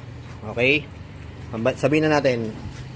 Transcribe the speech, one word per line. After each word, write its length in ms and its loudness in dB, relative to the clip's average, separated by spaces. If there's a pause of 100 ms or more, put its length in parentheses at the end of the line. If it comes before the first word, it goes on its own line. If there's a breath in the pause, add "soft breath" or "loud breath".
(440)
okay? 400 4 (720)
Amba-, 240 2
sabihin 240 4
na 160 6
natin, 320 2 (440)